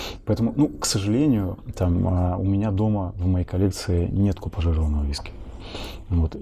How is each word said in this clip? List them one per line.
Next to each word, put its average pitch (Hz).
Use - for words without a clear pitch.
Поэтому, 113
ну, 147
к -
сожалению, 107
там, 90
а, 90
у 95
меня 98
дома 101
в 90
моей 90
коллекции 90
нет 98
купажированного 80
виски. 71
Вот. 82